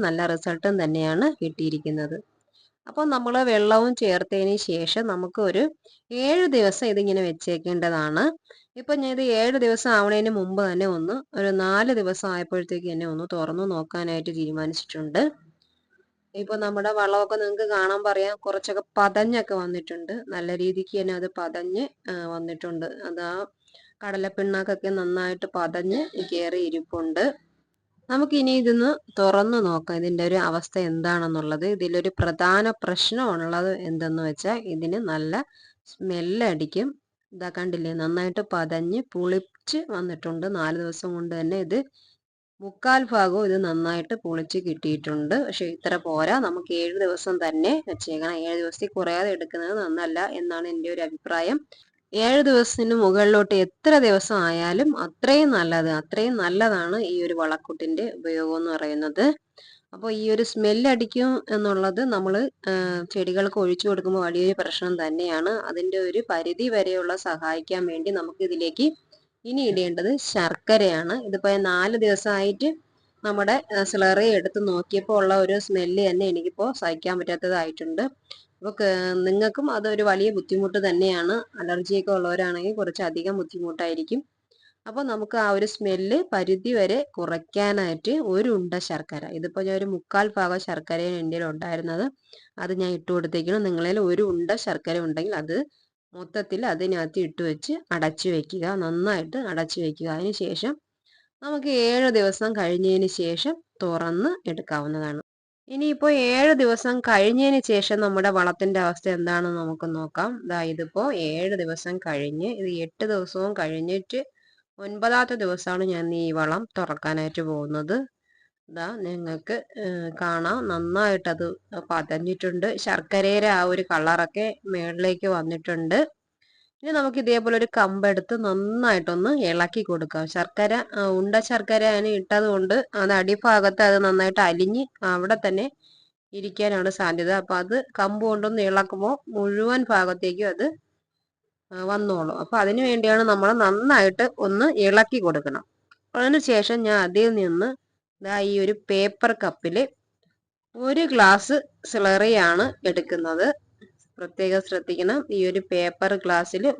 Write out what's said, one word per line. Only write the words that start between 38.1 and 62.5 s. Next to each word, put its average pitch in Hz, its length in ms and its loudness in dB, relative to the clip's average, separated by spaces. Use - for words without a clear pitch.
പതഞ്ഞ് 170 460 -2
പുളിച്ച് 185 640 -4
വന്നിട്ടുണ്ട്. 170 560 -6
നാല് 160 260 -2
ദിവസം 170 320 -8
കൊണ്ട് 170 200 -6
തന്നെ 165 320 -2
ഇത് 185 120 0
മുക്കാൽ 254 420 0
ഭാഗവും 202 340 2
ഇത് 190 180 2
നന്നായിട്ട് 165 500 -2
പുളിച്ച് 165 340 -4
കിട്ടിയിട്ടുണ്ട്. 151 880 -2
പക്ഷെ - 220 -6
ഇത്ര 170 180 -2
പോരാ, 160 280 2
നമുക്ക് 175 260 -6
ഏഴ് 170 220 -4
ദിവസം 180 400 -2
തന്നെ 160 280 2
വെച്ചേക്കണം. 165 500 -6
ഏഴ് 170 140 -4
ദിവസത്തിൽ 170 340 -8
കുറയാതെ 180 400 -2
എടുക്കുന്നത് 170 420 -6
നന്നല്ല 339 420 -4
എന്നാണ് 339 280 -4
എൻ്റെ 330 260 -6
ഒരു 330 140 -4
അഭിപ്രായം. 185 500 -2
ഏഴ് 233 300 4
ദിവസത്തിന് 240 520 4
മുകളിലോട്ട് 208 600 6
എത്ര 302 340 4
ദിവസം 214 380 4
ആയാലും 175 400 2
അത്രയും 277 540 4
നല്ലത്, 165 300 2
അത്രയും 220 360 0
നല്ലതാണ് 185 680 2
ഈ 175 180 -4
ഒരു 170 120 -2
വളക്കൂട്ടിൻ്റെ 160 720 -2
ഉപയോഗം 160 420 -2
എന്ന് 165 140 -2
പറയുന്നത്. 151 500 -2
അപ്പൊ 190 180 -10
ഈ 220 200 -4
ഒരു 220 200 2
സ്മെൽ 214 280 2
അടിക്കും 247 420 2
എന്നുള്ളത് 196 480 0
നമ്മള്, 190 300 0